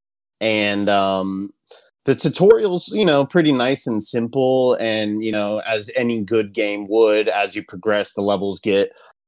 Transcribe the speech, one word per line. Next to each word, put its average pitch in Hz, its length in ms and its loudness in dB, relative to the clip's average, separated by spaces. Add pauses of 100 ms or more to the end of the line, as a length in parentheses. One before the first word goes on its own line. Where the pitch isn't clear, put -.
(420)
And, 104 480 0
um, 98 640 -2 (520)
the 135 100 2
tutorial's, 185 760 2
you 208 160 0
know, 143 200 4
pretty 156 280 2
nice 127 340 0
and 110 160 -2
simple. 127 720 0
And, 107 480 -2
you 110 80 -2
know, 104 340 -2
as 110 300 -4
any 120 260 0
good 104 320 -2
game 104 360 -4
would, 107 400 4
as 101 260 -2
you 104 80 -6
progress, 104 500 -4
the 104 80 -6
levels 98 380 -2
get 98 320 0 (360)